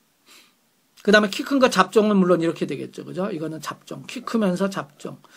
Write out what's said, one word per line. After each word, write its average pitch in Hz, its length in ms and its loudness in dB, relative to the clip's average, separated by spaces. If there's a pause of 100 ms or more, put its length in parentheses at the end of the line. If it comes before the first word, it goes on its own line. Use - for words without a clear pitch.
(1040)
그 202 80 4
다음에 208 180 6
키 277 140 -6
큰 277 160 0
거 247 100 6
잡종은 208 480 2
물론 175 240 4
이렇게 165 240 -2
되겠죠. 131 400 -10
그죠? 165 240 -6
이거는 156 320 -8
잡종. - 460 -14
키 247 140 -12
크면서 196 500 0
잡종. - 480 -12 (180)